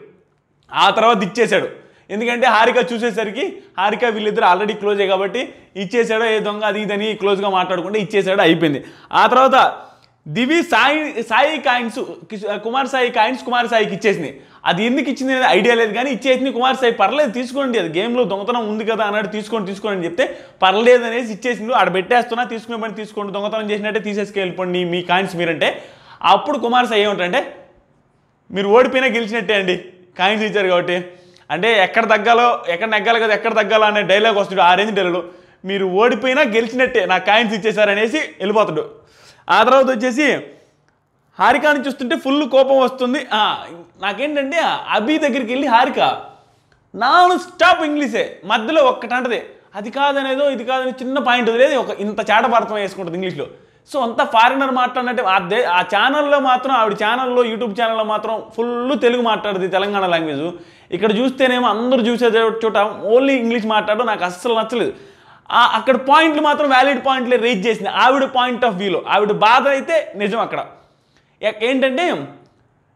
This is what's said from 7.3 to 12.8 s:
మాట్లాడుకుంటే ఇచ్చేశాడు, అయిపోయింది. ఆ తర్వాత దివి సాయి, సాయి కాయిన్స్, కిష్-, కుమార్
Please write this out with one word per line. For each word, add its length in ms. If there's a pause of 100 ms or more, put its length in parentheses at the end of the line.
మాట్లాడుకుంటే 500
ఇచ్చేశాడు, 420
అయిపోయింది. 440 (280)
ఆ 140
తర్వాత 460 (560)
దివి 340
సాయి, 600
సాయి 360
కాయిన్స్, 400 (320)
కిష్-, 280
కుమార్ 300